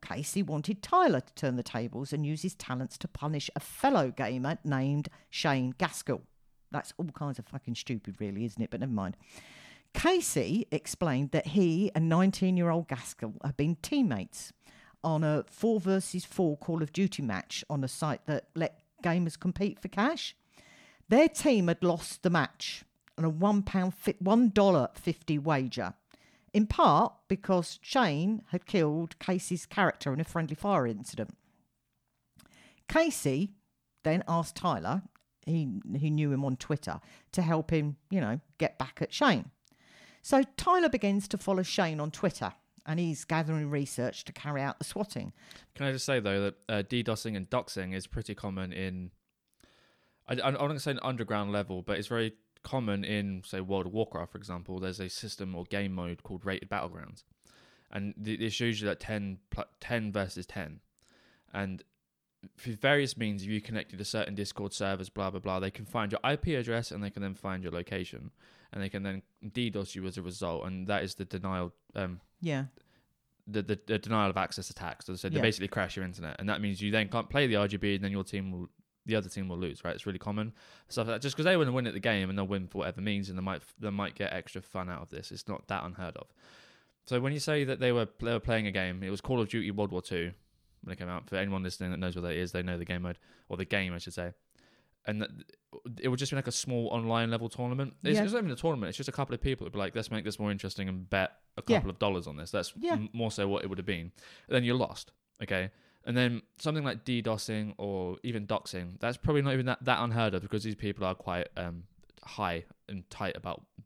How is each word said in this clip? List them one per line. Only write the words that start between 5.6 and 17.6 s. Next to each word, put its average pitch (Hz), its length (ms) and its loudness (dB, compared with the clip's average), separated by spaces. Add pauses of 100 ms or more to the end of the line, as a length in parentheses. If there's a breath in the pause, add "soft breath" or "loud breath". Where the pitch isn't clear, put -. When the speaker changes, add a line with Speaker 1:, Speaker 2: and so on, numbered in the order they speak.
Speaker 1:
Gaskell. - 420 -2 (500)
That's - 260 -6
all 170 160 -4
kinds 143 240 -6
of 113 80 -10
fucking 123 300 -8
stupid, 104 440 -6
really, 104 260 -2
isn't 110 160 -6
it? - 100 -2
But 160 80 -4
never 135 120 -2
mind. 98 240 -2 (800 loud breath)
Casey 226 760 2
explained 143 600 0
that 160 160 2
he 175 460 4
and 160 160 4
nineteen-year-old 175 760 4
Gaskell - 460 -6 (100)
had 139 120 -2
been 156 280 2
teammates 185 680 0 (520 soft breath)
on 160 200 2
a 151 240 4
four 220 320 2
versus 185 460 0
four 156 320 2
Call 165 240 0
of 151 100 -2
Duty 190 300 2
match 107 480 -4